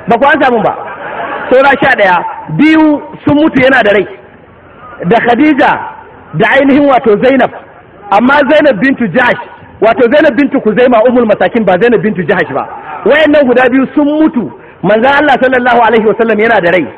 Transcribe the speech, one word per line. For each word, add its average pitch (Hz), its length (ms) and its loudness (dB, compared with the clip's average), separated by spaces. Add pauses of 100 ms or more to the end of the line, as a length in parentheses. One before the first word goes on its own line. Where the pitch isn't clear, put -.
Ba 208 100 2
ku 247 80 0
an 294 180 2
samu 240 180 0
ba. 151 120 -2 (760)
Saura 277 220 4 (100)
sha 269 160 0
ɗaya. 185 200 2 (320)
Biyu 302 520 2 (240)
sun 294 100 0
mutu 294 280 0
yana 262 200 2
da 202 100 0
rai. 196 140 -2 (1000)
Da 226 200 2
Khadija 254 460 2 (600)
da 170 200 -2
ainihin 277 360 2
wato 233 340 2
Zainab. 254 280 2 (600)
Amma 247 260 2 (120)
Zainab 294 300 2
bintu 247 280 -2
Jahsh, 208 340 -2 (400)
wato 226 300 2
Zainab 302 260 2
bintu 277 240 -2
Kuzaima 226 480 2
ummul 240 160 2
masakin 214 400 0
ba 185 160 2
Zainab 226 200 2
bintu 190 200 -4
Jahsh 170 320 -4
ba. 127 100 -6 (420)
Wayannan 294 420 2
guda 247 220 2
biyu 262 260 0
sun 294 100 2
mutu. 294 460 -2 (320)
Manzon 220 260 2
Allah 285 320 2
sallallahu 247 400 0
alaihi 220 240 2
wasallam 220 340 0
yana 220 220 0
da 175 100 -2
rai. 175 140 0 (120)